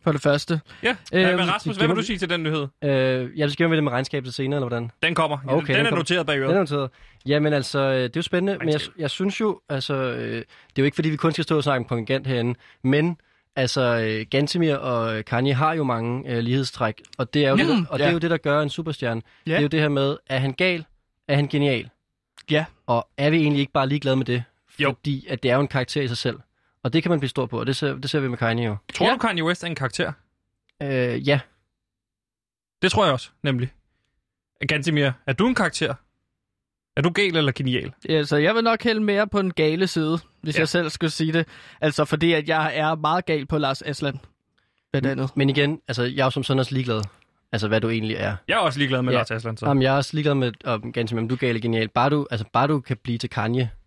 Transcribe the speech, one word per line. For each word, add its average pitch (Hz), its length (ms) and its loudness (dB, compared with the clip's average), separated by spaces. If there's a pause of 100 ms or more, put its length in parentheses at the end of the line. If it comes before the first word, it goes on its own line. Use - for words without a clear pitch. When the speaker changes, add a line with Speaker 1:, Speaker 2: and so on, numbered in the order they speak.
Speaker 1:
for 170 100 0
det 143 100 -2
første. 151 400 0 (220)
Speaker 2:
Ja, 240 120 0 (180)
Speaker 1:
Øhm, 185 260 2
Speaker 2:
men 175 100 2
Rasmus, 208 280 -2
hvad 160 100 2
vil 180 80 4
du 220 60 0
sige 202 160 -4
til 175 120 -2
den 170 140 -2
nyhed? 151 240 -2 (160)
Speaker 3:
Øh, 143 80 2
jeg 131 380 2 (160)
vil 143 60 0
skrive 165 240 2
det 156 80 4
med 139 80 0
regnskabet 127 420 -4
senere, 139 240 -2
eller 131 100 -2
hvordan? 117 240 -4 (120)
Speaker 2:
Den 165 120 0
kommer. 151 220 0 (100)
Speaker 3:
Okay, 143 200 2
Speaker 2:
Den 135 80 2
Speaker 3:
den - 0 - (100)
Speaker 2:
er 226 40 2
Speaker 3:
kommer. 196 80 2
Speaker 2:
noteret 170 280 0
bag 143 140 0
øret. 135 100 0
Speaker 3:
Den 170 60 2
er 202 60 4
noteret. 143 280 -2 (360)
Jamen 147 280 2
altså, 139 260 0
øh, 135 160 2
det 127 80 2
er 123 120 -2
jo 165 60 -2
spændende, 185 380 -2
men 160 80 -2
jeg, 151 80 2
Speaker 2:
Regnskab. - 240 -6
Speaker 3:
jeg 147 100 -2
synes 190 320 -2
jo, 214 280 0
altså, 139 240 -4
øh, 120 420 -4
det 113 40 -6
er 113 40 -10 (340)
jo 135 60 4
ikke, 143 120 2
fordi 160 140 2
vi 151 60 0
kun 165 160 2
skal 156 120 -4
stå 156 140 2
og 139 60 2
snakke 139 160 2
om 117 80 -2
Kongigant 131 400 -2
herinde, 123 320 0 (240)
men... 151 340 2 (380)
Altså, 131 260 0
øh, 110 480 0
Gantemir 147 460 0
og 113 500 -2
Kanye 135 280 0
har 156 200 2
jo 160 100 -2
mange, 123 480 -2
øh, 117 80 0
lighedstræk, 123 640 -2 (160)
og 127 160 -4
det 147 120 4
er 135 40 4
jo 135 60 4
Speaker 1:
Ja. 254 80 4
Speaker 3:
det, 339 60 2
der, 208 200 2
og 139 100 -4
det 143 40 2
er 151 60 4
Speaker 1:
Ja. 170 40 2
Speaker 3:
jo 165 60 0
det, 165 120 0
der 165 60 2
gør 151 240 0
en 147 80 0
superstjerne. 139 520 -4 (260)
Speaker 1:
Ja. 160 40 -2
Speaker 3:
Det 165 60 2
er 151 40 2
jo 147 60 2
det 156 120 2
her 151 100 2
med, 139 280 0 (120)
er 135 100 -2
han 135 140 -2
gal? 180 320 0 (420)
Er 139 80 2
han 143 120 2
genial? 139 420 0 (640)
Speaker 1:
Ja. 151 140 2 (200)
Speaker 3:
Og 117 220 -2 (100)
er 143 120 2
vi 160 80 4
egentlig 147 220 2
ikke 139 140 -2
bare 135 140 2
ligeglade 139 280 0
med 131 100 0
det? 123 180 -2 (360)
Speaker 2:
Jo. 143 100 2
Speaker 3:
Fordi 135 400 -4
at 127 140 -6
det 127 80 4
er 127 40 4
jo 139 60 4
en 143 60 2
karakter 139 340 -2
i 131 60 -2
sig 120 100 -4
selv. 120 200 -4 (460)
Og 156 100 -2
det 165 100 4
kan 175 60 0
man 165 100 4
blive 135 100 -2
stor 131 160 -2
på, 117 140 -6
og 117 80 -2
det 131 80 0
ser, 139 200 -2
det 131 140 -8
ser 156 100 0
vi 135 80 -2
med 120 100 -4
Kanye 117 280 0
jo. 107 100 -2 (180)
Speaker 2:
Tror 185 140 2
Speaker 1:
Ja. 254 60 4
Speaker 2:
du, 254 40 0
Kanye 190 260 0
West 175 200 -2
er 175 40 -6
en 160 80 -6
karakter? 139 360 -4 (720)
Speaker 3:
Øh, 127 440 0
ja. 143 120 4 (1400)
Speaker 2:
Det 180 100 2
tror 208 140 4
jeg 143 80 4
også, - 160 -4 (140)
nemlig. 131 260 0 (960)
Gantemir, 147 440 2 (160)
er 135 60 0
du 214 140 2
en 254 80 2
karakter? 160 380 0 (1040)
Er 135 40 0
du 170 80 2
gal 185 280 0
eller 143 140 2
genial? 127 400 -2 (180)
Speaker 1:
Ja, 156 140 2
så 147 140 0
jeg 175 180 4
vil 226 80 2
nok 226 200 2
hælde 220 180 2
mere 208 260 2
på 202 140 0
den 185 120 0
gale 165 340 2
side, 160 320 0 (220)
hvis 151 140 -4
Speaker 2:
Ja. 151 40 2
Speaker 1:
jeg 156 80 2
selv 170 220 0
skulle 160 220 -2
sige 160 220 -2
det. 165 140 2 (340)
Altså, 151 240 2
fordi 165 280 2
at 151 160 0
jeg 156 280 0
er 156 180 0
meget 156 300 0
gal 151 200 -2
på 160 120 -2
Lars 143 240 0
Aslan, 139 380 -4 (720)
blandt 135 160 0
Speaker 3:
M-, - 40 2
Speaker 1:
andet. 131 240 -2
Speaker 3:
men 139 140 4
igen, 143 380 2
altså, 120 160 -2
jeg 131 180 -2
er 131 40 4
jo 135 40 4
som 131 140 -2
sådan 135 160 2
også 131 140 -2
ligeglad. 123 280 0 (500)
Altså, 107 160 -2
hvad 110 140 2
du 113 80 0
egentlig 110 260 -2
er. 101 200 -2 (120)
Speaker 2:
Jeg 170 60 -2
er 226 60 2
også 143 200 0
ligeglad 131 220 2
med 127 120 0
Speaker 3:
Ja. 123 60 2
Speaker 2:
Lars 113 120 -4
Aslan, 113 260 -6
så. 113 80 -8
Speaker 3:
Jamen, 139 180 4
jeg 135 100 4
er 139 40 4
også 135 160 -2
ligeglad 147 220 2
med, 123 160 0 (140)
om 117 280 -4
Gantemir, 117 280 -2
om 113 80 -2
du 127 60 0
er 120 40 -10
gal 127 100 0
eller 113 120 0
genial. 113 260 0
Bare 123 220 2
du, 147 220 0
altså, 107 220 -4
bare 127 140 2
du 147 120 2
kan - 180 -6
blive 120 200 -4
til 120 120 -6
Kanye 117 400 -2 (180)